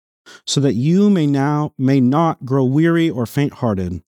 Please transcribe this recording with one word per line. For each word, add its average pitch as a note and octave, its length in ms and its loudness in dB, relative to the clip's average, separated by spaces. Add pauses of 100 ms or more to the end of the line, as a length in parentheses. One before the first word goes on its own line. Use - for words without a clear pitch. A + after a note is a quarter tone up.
(460)
so - 140 -2
that C3 140 2
you E3+ 340 2
may F3 180 2
now, C#3+ 520 -2
may C3+ 240 2
not D3 420 0
grow C3 200 0
weary E3 440 2
or B2+ 160 -4
faint-hearted. G2 840 -4